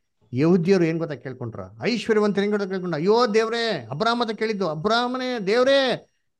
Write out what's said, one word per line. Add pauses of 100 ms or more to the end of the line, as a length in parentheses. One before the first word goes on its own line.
(340)
ಯಹೂದ್ಯರು
ಏನ್
ಗೊತ್ತಾ
ಕೇಳ್ಕೊಂಡ್ರು,
ಐಶ್ವರ್ಯವಂತರು
ಏನ್
ಗೊತ್ತಾ
ಕೇಳ್ಕೊಂಡ್ರು,
"ಅಯ್ಯೋ
ದೇವ್ರೇ,"
ಅಬ್ರಾಹ್ಮ
ಅಂತ
ಕೇಳಿದ್ದು,
"ಅಬ್ರಾಹ್ಮನೇ
ದೇವ್ರೇ," (300)